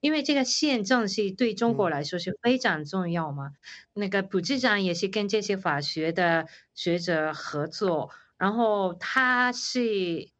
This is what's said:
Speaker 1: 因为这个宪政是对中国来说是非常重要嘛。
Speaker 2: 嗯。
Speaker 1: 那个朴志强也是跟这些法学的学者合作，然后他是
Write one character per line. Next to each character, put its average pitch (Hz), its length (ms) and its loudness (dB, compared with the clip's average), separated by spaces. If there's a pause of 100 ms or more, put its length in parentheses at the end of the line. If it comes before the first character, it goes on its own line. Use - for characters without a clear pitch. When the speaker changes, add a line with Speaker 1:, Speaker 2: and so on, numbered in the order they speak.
Speaker 1:
因 302 120 2
为 302 100 2
这 294 120 2
个 269 100 4
宪 262 400 2
政 226 240 2
是 202 240 0
对 220 220 0
中 233 180 2
国 202 160 2
来 147 160 0
说 175 140 -4
是 180 240 -6
非 254 160 4
常 170 260 0
重 175 260 -2
要 165 220 -2
嘛。 139 160 -8
Speaker 2:
嗯。 143 60 -14 (400)
Speaker 1:
那 202 160 -2
个 196 120 2
朴 190 200 -2
志 269 160 0
强 214 240 2
也 180 100 2
是 180 160 -2
跟 202 180 -2
这 208 140 0
些 202 160 -2
法 156 240 0
学 156 320 -2
的 165 340 2 (280)
学 175 260 -2
者 160 340 0
合 151 320 -4
作， 160 440 -2 (280)
然 190 160 0
后 208 400 2
他 247 580 0
是 202 760 -2 (120)